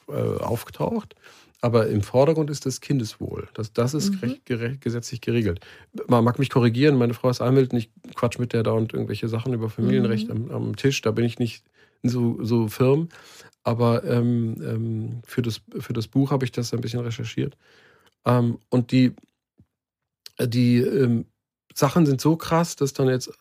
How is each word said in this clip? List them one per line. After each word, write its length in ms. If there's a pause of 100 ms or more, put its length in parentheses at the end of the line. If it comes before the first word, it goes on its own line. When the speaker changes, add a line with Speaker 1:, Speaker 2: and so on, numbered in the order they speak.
Speaker 1:
äh, 60
auftaucht. 1000 (460)
Aber 260
im 140
Vordergrund 480
ist 160
das 140
Kindeswohl. 760
Das, 200
das 200
ist 200
Speaker 2:
Mhm. 80
Speaker 1:
recht, 240
gere-, 320
gesetzlich 420
geregelt. 400 (480)
Man 160
mag 160
mich 100
korrigieren, 480
meine 160
Frau 160
ist 120
Anwältin, 360
ich 140 (240)
quatsch 240
mit 140
der 100
dauernd 300
irgendwelche 340
Sachen 260
über 160
Familienrecht 600
Speaker 2:
Mhm. 220
Speaker 1:
am, 0 (180)
am 80
Tisch, 240
da 100
bin 140
ich 120
nicht 280 (360)
so, 420
so 260
firm. 400 (540)
Aber, 420
ähm, 500 (100)
ähm, 600
für 160
das, 180 (200)
für 120
das 160
Buch 240
habe 140
ich 80
das 200
ein 60
bisschen 220
recherchiert. 560 (680)
Ähm, 340 (100)
und 240
die, 180 (1300)
die, 360
ähm, 480 (500)
Sachen 300
sind 160
so 160
krass, 400
dass 160
dann 160
jetzt, 320